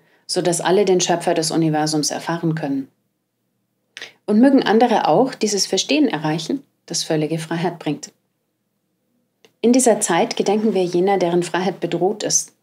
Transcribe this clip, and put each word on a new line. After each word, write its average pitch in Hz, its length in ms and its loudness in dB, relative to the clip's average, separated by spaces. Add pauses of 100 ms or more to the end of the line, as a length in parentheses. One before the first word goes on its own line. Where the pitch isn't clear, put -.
(260)
so - 160 -4
dass 170 180 0
alle 190 260 2
den 185 160 2
Schöpfer 170 340 0
des 156 160 -2
Universums 151 580 0
erfahren 165 460 -4
können. 139 320 -4 (1400)
Und 208 140 2
mögen 262 240 6
andere 220 440 2
auch 208 280 2
dieses 202 320 -2
Verstehen 269 400 0
erreichen, 156 560 -4 (240)
das - 160 -6
völlige 156 340 -2
Freiheit 165 400 -6
bringt. - 340 -8 (1500)
In 226 100 4
dieser 254 280 4
Zeit 175 360 -2
gedenken 208 380 0
wir 185 100 0
jener, 185 360 0
deren 175 240 0
Freiheit 175 360 -4
bedroht 175 440 -4
ist, - 400 -4